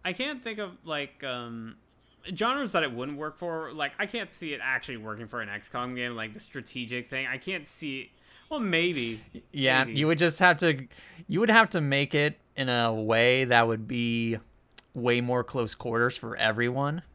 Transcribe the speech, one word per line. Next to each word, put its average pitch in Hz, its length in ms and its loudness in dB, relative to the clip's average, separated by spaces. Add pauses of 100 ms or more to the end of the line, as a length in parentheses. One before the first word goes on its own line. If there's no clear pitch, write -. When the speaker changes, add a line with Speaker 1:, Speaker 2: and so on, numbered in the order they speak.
Speaker 1:
I 180 80 -2
can't 262 300 -6
think 220 160 -8
of, 196 140 -8 (120)
like, 147 400 -6
um, 117 520 -8 (600)
genres 247 360 -2
that 170 100 2
it 135 100 -2
wouldn't 131 240 -8
work 151 220 -10
for. 165 340 -6
Like, 147 260 -4
I 208 80 -2
can't 208 280 -8
see 156 180 -8
it 123 100 -8
actually 127 360 -4
working 110 280 -10
for 117 140 -8
an 104 80 -8
X 107 220 -10
com 123 240 -6
game, 123 200 -6
like, 110 200 -8
the 110 60 -16
strategic 123 680 -10
thing. 131 180 -6
I 127 120 -6
can't 180 280 -8
see, 135 460 -10 (380)
well, 302 100 -4
maybe. 165 640 0 (280)
Speaker 2:
Yeah, 131 340 4
Speaker 1:
Maybe. 117 140 -4
Speaker 2:
you 151 80 2
would 160 120 4
just 165 220 2
have 180 180 6
to, 143 280 2 (420)
you 196 120 0
would 220 100 4
have 220 200 8
to 180 100 0
make 143 340 2
it 147 240 2 (180)
in 135 120 -2
a 117 240 4
way 113 520 4
that 120 220 8
would 110 220 -2
be 117 480 0 (560)
way 120 300 2
more 123 200 0
close 120 320 -2
quarters 120 420 0
for 113 200 -8
everyone. 123 680 0 (120)